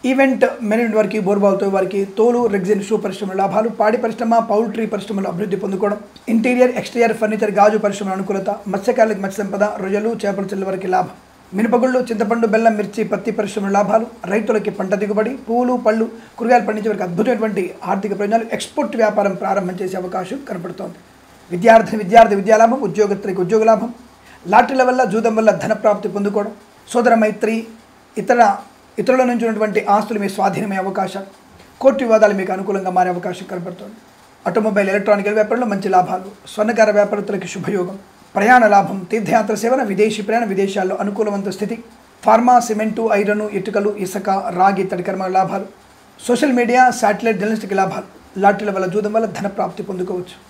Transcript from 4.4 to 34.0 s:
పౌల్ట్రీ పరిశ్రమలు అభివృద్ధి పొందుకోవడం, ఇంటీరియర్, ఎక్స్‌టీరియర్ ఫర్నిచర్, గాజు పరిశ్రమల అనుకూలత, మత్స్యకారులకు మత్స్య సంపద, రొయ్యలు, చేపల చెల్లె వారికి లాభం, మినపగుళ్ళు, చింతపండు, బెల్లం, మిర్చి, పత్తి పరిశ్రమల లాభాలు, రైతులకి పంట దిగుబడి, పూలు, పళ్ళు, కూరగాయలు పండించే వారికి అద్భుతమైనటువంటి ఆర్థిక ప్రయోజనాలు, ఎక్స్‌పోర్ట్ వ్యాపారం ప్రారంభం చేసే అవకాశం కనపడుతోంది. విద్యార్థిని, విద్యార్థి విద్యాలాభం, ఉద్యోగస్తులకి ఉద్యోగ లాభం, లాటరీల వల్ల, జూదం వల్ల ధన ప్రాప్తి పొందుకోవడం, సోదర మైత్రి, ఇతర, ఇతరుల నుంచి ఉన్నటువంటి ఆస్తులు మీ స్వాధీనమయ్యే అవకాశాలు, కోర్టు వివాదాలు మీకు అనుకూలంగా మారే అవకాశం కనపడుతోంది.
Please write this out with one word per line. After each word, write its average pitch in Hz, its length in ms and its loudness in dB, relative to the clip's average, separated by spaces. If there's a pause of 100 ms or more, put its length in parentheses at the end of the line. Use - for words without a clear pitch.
పౌల్ట్రీ 220 420 0
పరిశ్రమలు 196 380 -4
అభివృద్ధి 190 320 -4
పొందుకోవడం, 202 360 -2 (300)
ఇంటీరియర్, 247 500 4
ఎక్స్‌టీరియర్ 233 400 0
ఫర్నిచర్, 214 320 0
గాజు 208 320 2
పరిశ్రమల 196 340 -4
అనుకూలత, 196 320 -4 (180)
మత్స్యకారులకు 208 560 0
మత్స్య 190 180 -8
సంపద, 196 220 -2 (180)
రొయ్యలు, 208 300 -2 (100)
చేపల 190 300 -4
చెల్లె 190 160 -6
వారికి 190 260 -6
లాభం, 180 200 0 (380)
మినపగుళ్ళు, 240 480 2
చింతపండు, 226 540 0
బెల్లం, 226 260 2
మిర్చి, 202 240 -4
పత్తి 208 360 -4
పరిశ్రమల 202 320 -4
లాభాలు, 214 360 0 (180)
రైతులకి 202 540 -2
పంట 185 160 -4
దిగుబడి, 208 380 -2 (160)
పూలు, 247 260 0 (100)
పళ్ళు, 220 220 2 (320)
కూరగాయలు 233 300 4
పండించే 214 220 -2
వారికి 185 160 -4
అద్భుతమైనటువంటి 208 580 -2 (260)
ఆర్థిక 196 260 -2
ప్రయోజనాలు, 220 360 0
ఎక్స్‌పోర్ట్ - 500 -4
వ్యాపారం 202 400 2
ప్రారంభం 185 380 -2
చేసే 185 160 -6
అవకాశం 185 520 -8
కనపడుతోంది. 185 500 -10 (520)
విద్యార్థిని, 220 520 6
విద్యార్థి 202 380 0
విద్యాలాభం, 226 480 4
ఉద్యోగస్తులకి 196 520 -2
ఉద్యోగ 220 300 2
లాభం, 226 200 0 (540)
లాటరీల 254 440 4
వల్ల, 254 120 2 (120)
జూదం 220 220 0
వల్ల 220 180 4 (100)
ధన 220 100 -2 (120)
ప్రాప్తి 202 320 2
పొందుకోవడం, 202 360 -2 (340)
సోదర 233 280 4
మైత్రి, 220 420 0 (600)
ఇతర, 240 240 2 (560)
ఇతరుల 254 260 2
నుంచి 240 220 0
ఉన్నటువంటి 214 440 -2
ఆస్తులు 214 320 0
మీ 196 80 -2
స్వాధీనమయ్యే 190 540 -2
అవకాశాలు, 196 440 -6 (540)
కోర్టు 269 220 4
వివాదాలు 220 360 6
మీకు 180 140 -4
అనుకూలంగా 190 380 -4
మారే 185 180 2
అవకాశం 180 420 -6
కనపడుతోంది. 175 440 -12 (500)